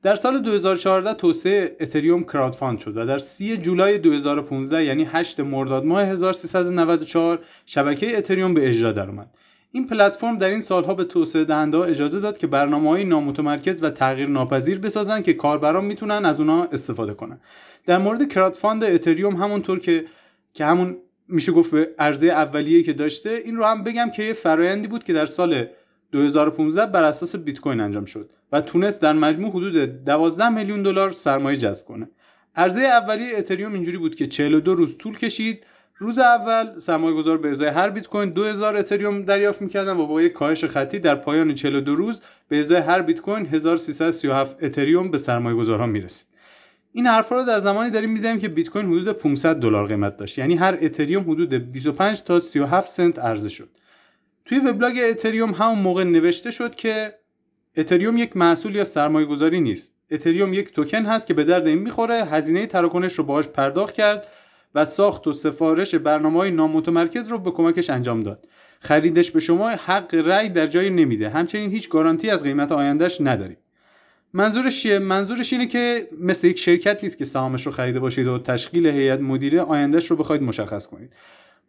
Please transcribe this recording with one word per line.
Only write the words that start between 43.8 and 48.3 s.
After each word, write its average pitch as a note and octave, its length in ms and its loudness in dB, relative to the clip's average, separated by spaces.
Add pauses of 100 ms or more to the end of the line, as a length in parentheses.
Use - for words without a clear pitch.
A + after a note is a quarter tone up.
سی D#3+ 180 -4
و C#3 40 2
هفت C3+ 320 -2
اتریوم D#3+ 460 2
به D3+ 80 -2
سرمایه‌گذارها A#2 680 0
می‌رسید. G#2 420 -6 (680)
این A#3+ 100 0
حرفا A3+ 300 2
رو C4 80 0
در A#3 140 2
زمانی G3+ 320 0
داریم A3 200 -2
می‌زنیم A3 280 -2